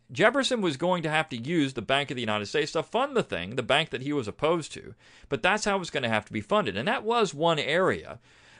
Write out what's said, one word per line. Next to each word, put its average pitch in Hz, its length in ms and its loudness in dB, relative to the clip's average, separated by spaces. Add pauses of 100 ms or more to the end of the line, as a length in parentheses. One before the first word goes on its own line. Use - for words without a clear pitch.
(100)
Jefferson 233 500 4
was 170 160 2
going 175 260 0
to 156 80 -2
have 151 180 2
to 131 80 -6
use 139 380 0
the 120 80 -6
Bank 135 280 0
of 135 40 -4
the 123 80 -4
United 104 240 0
States 151 260 0
to 160 100 0
fund 262 340 -2
the 202 60 4
thing, 92 340 -6
the 135 60 -2
bank 139 280 2
that 123 120 -6
he 143 100 -4
was 135 160 -2
opposed 156 440 -2
to. - 220 -16 (340)
But 139 140 -4
that's 190 240 0
how 202 100 2
it 190 40 -2
was 170 100 -10
gonna 131 180 -2
have 110 180 0
to - 60 -12
be 113 80 -4
funded. 139 360 0
And 127 120 -2
that 240 160 -2
was 220 300 2
one 156 240 2
area 131 600 0 (420)